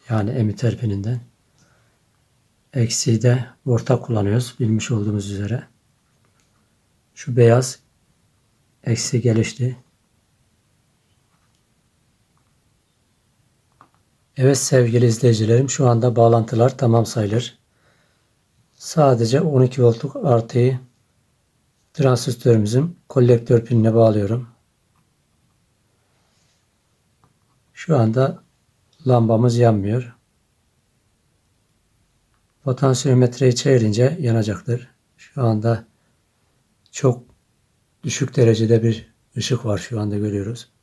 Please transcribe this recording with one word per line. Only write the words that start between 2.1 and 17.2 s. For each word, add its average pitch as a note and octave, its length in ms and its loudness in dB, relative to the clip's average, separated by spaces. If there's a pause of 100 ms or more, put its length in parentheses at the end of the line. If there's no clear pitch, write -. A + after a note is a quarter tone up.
Eksiği A#2 500 -2
de B2 280 0 (160)
ortak B2 380 -2
kullanıyoruz, A2 560 -2
bilmiş A2 300 -2
olduğumuz G#2 400 -4
üzere. G2+ 380 -8 (1500)
Şu - 220 -10
beyaz A#2+ 420 2 (1040)
eksi A#2 360 -4
gelişti. A#2+ 580 -2 (4000)
Evet C3 220 2
sevgili A#2+ 480 2
izleyicilerim, A#2 640 2
şu C3+ 180 0
anda A#2 280 0
bağlantılar A#2 640 2
tamam A2+ 280 2
sayılır. A2 520 -4 (1160)